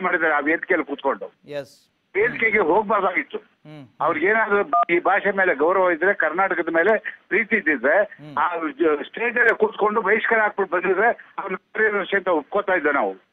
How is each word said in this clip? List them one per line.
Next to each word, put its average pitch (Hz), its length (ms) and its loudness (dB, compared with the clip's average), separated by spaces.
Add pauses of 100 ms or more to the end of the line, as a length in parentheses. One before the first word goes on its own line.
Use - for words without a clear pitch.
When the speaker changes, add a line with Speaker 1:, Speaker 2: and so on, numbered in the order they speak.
Speaker 1:
ಮಾಡಿದ್ದಾರೆ 170 320 0
ಆ 147 60 2
ವೇದಿಕೆಯಲ್ಲಿ 160 460 0
ಕೂತ್ಕೊಂಡು. 135 640 -6
Speaker 2:
ಎಸ್. 143 420 -12 (240)
Speaker 1:
ವೇದಿಕೆಗೆ - 440 0
ಹೋಗ್ಬಾರ್ದಾಗಿತ್ತು. 190 760 0
Speaker 2:
ಹ್ಮ್. 151 500 -18 (140)
Speaker 1:
ಅವ್ರಿಗೇನಾದ್ರೂ 196 680 0 (240)
ಈ 175 40 2
ಭಾಷೆ 196 320 0
ಮೇಲೆ 185 240 2
ಗೌರವ 180 360 2
ಇದ್ರೆ, 175 220 2
ಕರ್ನಾಟಕದ 170 560 -2
ಮೇಲೆ 175 280 2 (300)
ಪ್ರೀತಿ 196 280 -2
ಇದ್ದಿದ್ರೆ, 147 480 2
Speaker 2:
ಹ್ಮ್. 147 340 -8
Speaker 1:
ಆ 170 180 0
ಜ-, 151 520 -2
stage 226 300 -6
ಅಲ್ಲೇ 233 180 4
ಕೂತ್ಕೊಂಡು 214 460 0
ಬಹಿಷ್ಕಾರ 214 380 0
ಹಾಕ್ಬಿಟ್ಟು 202 360 -2
ಬಂದಿದ್ರೆ 185 320 0 (300)
ಅವ್ರ 185 180 -8
ಕಾರ್ಯದರ್ಶಿ 202 600 -4
ಅಂತ 190 120 -2
ಒಪ್ಕೋತಾ 185 460 -2
ಇದ್ದೆ 147 180 2
ನಾವು. 117 200 0 (220)